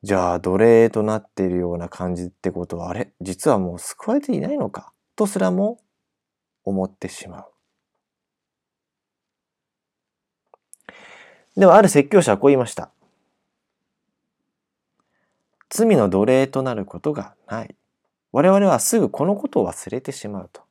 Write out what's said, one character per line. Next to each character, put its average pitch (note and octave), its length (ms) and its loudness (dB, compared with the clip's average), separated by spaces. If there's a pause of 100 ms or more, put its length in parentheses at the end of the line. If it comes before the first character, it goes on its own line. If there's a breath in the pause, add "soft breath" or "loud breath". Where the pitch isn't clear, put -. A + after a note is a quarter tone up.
じ G2+ 120 -2
ゃ F2+ 200 0
あ、 F2+ 40 -2
奴 F#2 180 -2
隷 A2+ 320 6
と A2 140 -2
な G#2+ 140 -2
っ G#2+ 120 -10
て - 160 -4
い F#2 60 0
る F2+ 80 -2
よ F2 140 -4
う E2+ 60 -6
な E2+ 120 -10
感 F2+ 240 -8
じ F2+ 120 -10
っ - 20 -12
て F#2 220 -8
こ F2 160 -10
と F2 120 -12
は、 F2 100 -10
あ F2 60 -8
れ？ - 260 -10
実 F#2 300 -4
は A#2 80 2
も F2+ 160 -4
う F2 40 -14
救 - 320 -12
わ A3+ 40 0
れ C#4+ 80 -2
て C4 120 -6
い - 60 -4
な - 100 -6
い D4 60 -4
の B2+ 140 -6
か - 240 -18 (200)
と G#3+ 120 -2
す G3+ 120 -6
ら F#3 120 0
も G3+ 320 -4 (840)
思 G2 200 -2
っ F#2+ 60 -8
て - 180 -14
し - 200 -18
ま - 140 -20
う。 - 100 -20 (4000 loud breath)
で G3 80 4
は、 F3 120 8
あ G#3+ 60 8
る F#3+ 60 6
説 C#3+ 220 2
教 G3+ 100 6
者 A#2 120 2
は G2 60 0
こ C3+ 100 4
う - 20 6
言 C#3+ 40 6
い - 40 0
ま A#2+ 80 -2
し - 80 -14
た。 - 160 -14 (2750)
「罪 A3 260 2
の G#2 140 4
奴 F#2+ 160 2
隷 C3 200 4
と C3+ 160 -4
な B2+ 120 -4
る G2+ 100 -8
こ - 160 -18
と D3+ 140 -4
が - 200 -12 (120)
な A2+ 180 -10
い。 - 100 -20 (560)
我 D3 160 0
々 G3 200 2
は D#3 120 2
す - 220 -2
ぐ C3+ 80 0
こ - 160 -6
の G3 100 -2
こ G3+ 140 -10
と - 140 -2
を F2 100 -4
忘 - 180 -14
れ B2+ 120 -10
て - 100 -12
し - 160 -14
ま G2 140 -12
う」 F2 100 -20
と。 - 180 -20